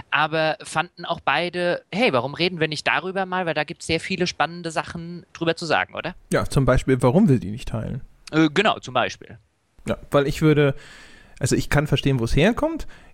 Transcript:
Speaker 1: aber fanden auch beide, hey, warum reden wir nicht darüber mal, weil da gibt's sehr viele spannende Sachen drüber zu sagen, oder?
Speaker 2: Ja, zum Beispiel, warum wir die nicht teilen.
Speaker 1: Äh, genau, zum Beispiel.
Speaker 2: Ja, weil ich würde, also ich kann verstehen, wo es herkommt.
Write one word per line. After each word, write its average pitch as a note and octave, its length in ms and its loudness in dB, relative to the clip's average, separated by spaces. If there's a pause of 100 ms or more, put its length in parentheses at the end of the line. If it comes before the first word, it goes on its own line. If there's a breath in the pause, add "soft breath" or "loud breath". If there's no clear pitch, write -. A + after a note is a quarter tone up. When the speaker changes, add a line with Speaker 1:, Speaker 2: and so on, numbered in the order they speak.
(100)
Speaker 1:
aber D#3 520 0
fanden E3 420 -6
auch E3 160 -6
beide, F3 600 -2 (100)
hey, G#3+ 200 2
warum C3 220 0
reden F3 260 -2
wir D#3 80 0
nicht D3+ 180 -4
darüber F3 400 -2
mal, F#3 180 -4
weil E3 100 -2
da D3+ 100 -2
gibt's - 220 -14
sehr D#3+ 140 0
viele F3+ 260 -2
spannende E3 440 -4
Sachen E3+ 600 -8
drüber E3 240 -2
zu F3 100 -10
sagen, G2+ 280 0
oder? D#3+ 200 -8 (160)
Speaker 2:
Ja, D3+ 160 0
zum C#3 180 2
Beispiel, B2+ 360 4
warum D#3 280 6
wir C3 100 6
die F2+ 120 -6
nicht G#2+ 180 -10
teilen. G#2+ 340 -6 (280)
Speaker 1:
Äh, D#3+ 220 4
genau, F#3+ 260 2
zum - 140 -14
Beispiel. - 460 -4 (500)
Speaker 2:
Ja, - 80 -2 (140)
weil C#3 160 4
ich C#3 160 -2
würde, D3 320 4 (640 loud breath)
also B2+ 180 0
ich - 140 -2
kann D3 160 2
verstehen, C3+ 320 2
wo A2+ 60 0
es A2+ 100 0
herkommt. B3 520 2 (280 soft breath)